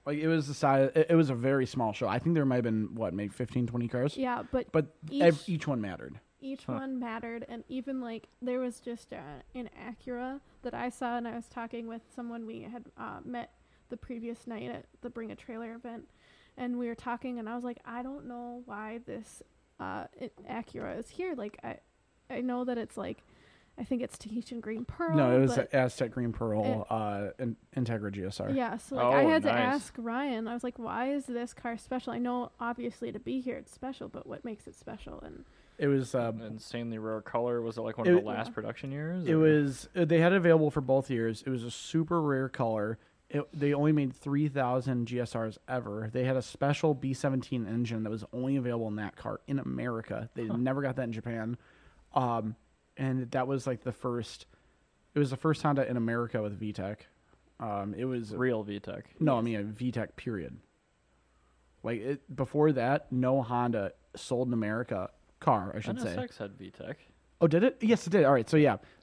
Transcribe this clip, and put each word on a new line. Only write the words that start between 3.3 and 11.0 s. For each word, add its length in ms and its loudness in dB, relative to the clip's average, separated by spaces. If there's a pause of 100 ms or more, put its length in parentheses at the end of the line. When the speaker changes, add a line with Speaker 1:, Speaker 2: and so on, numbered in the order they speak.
Speaker 1:
fifteen, 340 -2
twenty 220 -2
cars. 260 0
Speaker 2:
Yeah, 360 -2
but 200 -2
Speaker 1:
But 240 2 (140)
Speaker 2:
each 120 -2
Speaker 1:
ev-, 260 8
each 200 -2
one 140 0
mattered. 400 -8 (180)
Speaker 2:
each 260 -10
Speaker 3:
Huh. 80 -4
Speaker 2:
one 240 -4
mattered, 520 -8
and 200 -12
even, 320 -6
like, 260 -10 (140)
there 180 -2
was 200 -4
just, 340 -12
uh, 40 -12 (360)
an 160 -10 (100)
Acura 600 -8 (240)
that 100 -8
I 160 -4
saw, 280 -4